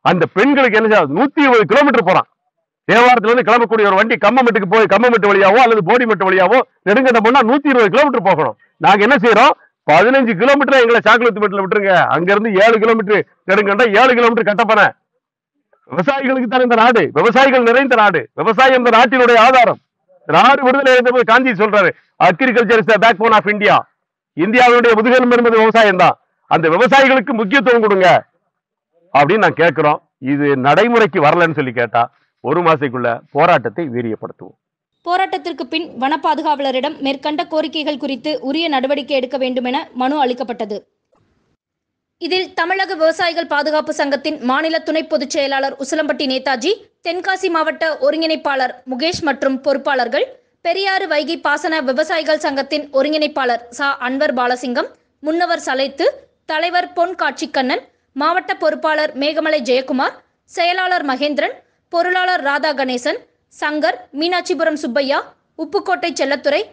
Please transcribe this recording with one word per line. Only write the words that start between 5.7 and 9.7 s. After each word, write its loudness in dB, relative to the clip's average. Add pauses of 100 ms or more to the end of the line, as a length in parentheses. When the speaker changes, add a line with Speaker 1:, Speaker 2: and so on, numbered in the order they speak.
Speaker 1:
போடிமெட்டு 0
வழியாவோ 4 (300)
நெடுங்கண்டம் 2
போனா 4
நூத்தி 2
இருபது 4
kilometer 2
போகணும். 0 (200)
நாங்க 4
என்ன 4
செய்யறோம், 4 (400)